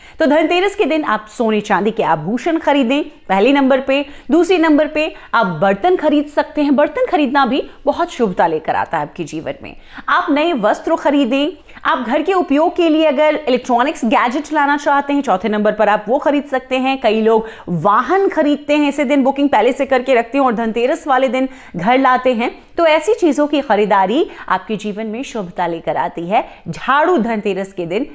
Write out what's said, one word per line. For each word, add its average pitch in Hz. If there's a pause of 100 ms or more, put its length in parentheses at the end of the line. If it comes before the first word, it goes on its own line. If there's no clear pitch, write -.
(200)
तो 320
धनतेरस 339
के 415
दिन 311
आप 214
सोने 220
चांदी 208
के 196
आभूषण 175
खरीदें, 285 (260)
पहले 202
नंबर 269
पे। 277 (260)
दूसरे 349
नंबर 311
पे 302 (200)
आप 226 (140)
बर्तन 202
खरीद 294
सकते 302
हैं। 285
बर्तन 311
खरीदना 285
भी 254 (240)
बहुत 339
शुभता 190
लेकर 156
आता 104
है 151
आपके 156
जीवन 147 (100)
में। 90 (340)
आप 339
नए 311
वस्त्र 233
खरीदें। 285 (380)
आप 294
घर 254
के 370
उपयोग 339
के 339
लिए 311
अगर 302
इलेक्ट्रॉनिक्स 254
गैजेट 233
लाना 285
चाहते 285
हैं, 285
चौथे 202
नंबर 208
पर 208
आप 208
वो 247
खरीद 285
सकते 254
हैं। 262
कई 220
लोग 226 (220)
वाहन 233
खरीदते 294
हैं, 294
इसे 285
दिन 269
बुकिंग 269
पहले 247
से 269
करके 254
रखते 233
हैं 277
और 240
धनतेरस 233
वाले 269
दिन 262 (260)
घर 214
लाते 254
हैं। 233 (260)
तो 339
ऐसी 311
चीजों 294
की 294
खरीदारी 208 (200)
आपके 185
जीवन 208
में 220
शुभता 180
लेकर 165
आती 170
है। 196 (240)
झाड़ू 302
धनतेरस 202
के 175
दिन 190